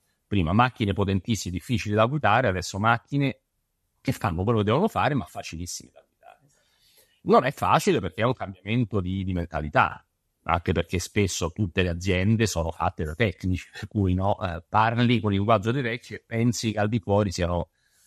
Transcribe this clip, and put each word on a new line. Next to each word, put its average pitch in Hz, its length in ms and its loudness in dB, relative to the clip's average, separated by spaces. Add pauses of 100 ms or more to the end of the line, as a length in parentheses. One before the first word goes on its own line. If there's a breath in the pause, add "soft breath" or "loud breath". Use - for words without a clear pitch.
(240)
Prima 90 280 0
macchine 113 400 2
potentissime, 98 600 -2
difficili 104 440 -4
da 110 100 4
guidare, 127 400 2
adesso 92 320 -4
macchine 117 600 0 (600)
che 127 120 -2
fanno 92 320 -2
quello 113 140 2
che 104 80 2
devono 143 200 2
fare, 123 280 0
ma 104 100 -2
facilissime 85 680 -12
da 69 160 -20
guidare. - 300 -20 (840 soft breath)
Non 190 220 4
è 135 60 0
facile 143 480 2
perché 95 240 -6
è - 20 2
un 123 100 2
cambiamento 104 680 -2
di, 95 240 -2
di 95 80 -2
mentalità, 82 720 0 (420)
anche 85 240 0
perché 87 260 -2
spesso 92 520 -2
tutte 95 320 -2
le 90 80 0
aziende 95 560 0
sono 82 240 -2
fatte 90 340 -4
da 78 100 -8
tecnici, 92 580 -2
per - 160 -12
cui, 95 260 2
no, 95 260 0
eh, 85 280 -6
parli 113 520 2
con 101 120 0
il 98 60 2
linguaggio 107 340 2
dei 139 100 -2
tecnici 117 320 -6
e - 100 -12
pensi 113 480 0
che 104 60 -6
al 104 100 2
di 113 120 0
fuori 101 320 2
siano, 87 380 -2 (360 soft breath)